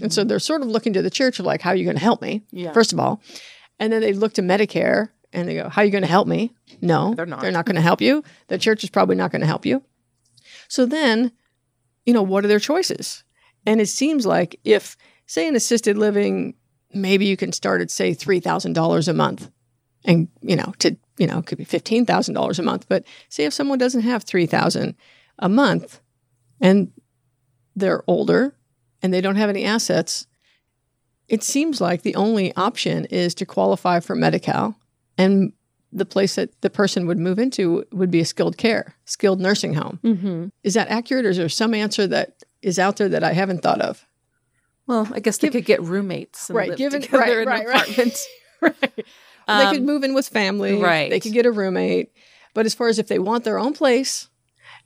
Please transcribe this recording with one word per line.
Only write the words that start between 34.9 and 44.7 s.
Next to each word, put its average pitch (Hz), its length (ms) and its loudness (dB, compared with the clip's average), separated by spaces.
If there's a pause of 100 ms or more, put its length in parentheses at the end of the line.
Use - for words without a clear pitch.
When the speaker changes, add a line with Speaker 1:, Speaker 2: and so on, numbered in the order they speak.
Speaker 1:
and 190 360 4 (400)
the - 120 -4
place - 300 0
that 185 140 -4 (120)
the - 80 0
person 190 360 0
would 170 140 0
move 180 180 0
into 208 540 0
would 185 180 0
be 170 120 2
a 156 40 0
skilled 175 320 -2
care, - 380 -2 (100)
skilled 190 340 0
nursing 185 340 0
home. 151 300 -6
Speaker 2:
Mm-hmm. 185 440 -2 (160)
Speaker 1:
Is 196 100 -2
that 214 160 0
accurate, 240 360 -2
or 202 40 2
is 180 80 0
there 165 120 -2
some 226 240 0
answer 214 340 0
that - 360 -4 (180)
is 185 180 -2
out 196 180 0
there 202 120 0
that 160 140 -2
I 156 100 0
haven't 185 280 -2
thought - 200 0
of? - 240 -4 (800)